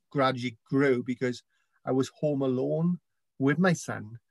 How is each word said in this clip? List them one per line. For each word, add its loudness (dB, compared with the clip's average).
gradually 0
grew 2
because -4
I -4
was 0
home 0
alone -2
with 2
my 4
son -8